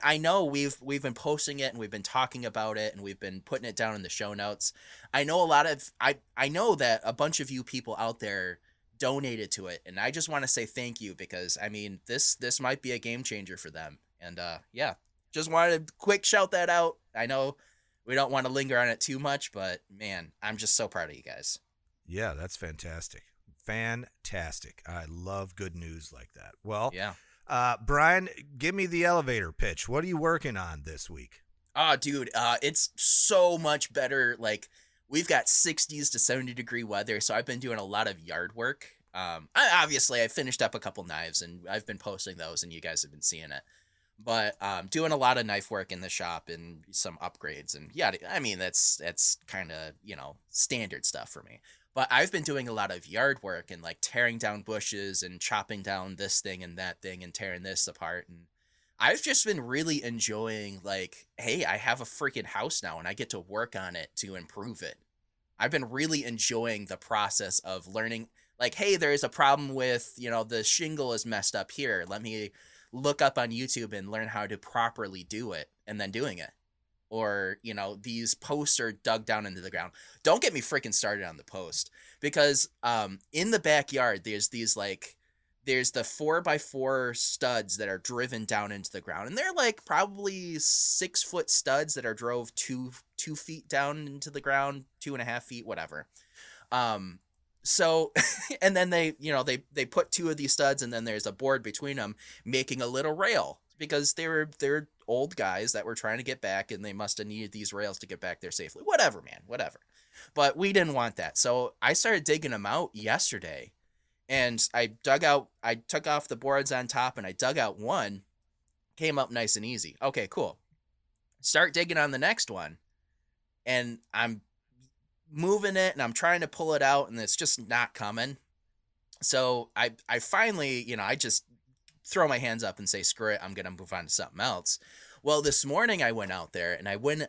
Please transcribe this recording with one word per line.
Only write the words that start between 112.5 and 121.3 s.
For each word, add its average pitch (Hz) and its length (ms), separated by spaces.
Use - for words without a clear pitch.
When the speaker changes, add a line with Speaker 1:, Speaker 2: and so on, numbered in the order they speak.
Speaker 1:
'em 101 120
out 139 280
yesterday 104 800
and 123 440
I 117 140
dug 135 360
out, 143 260
I 117 140
took 151 320
off 147 200
the 127 100
boards 135 340
on 127 160
top 127 300
and 104 100
I 95 60
dug 131 240
out 104 220
one, 107 440
came 160 240
up 127 120
nice 117 260
and 104 80
easy. 113 360
Okay, 127 280
cool. 110 300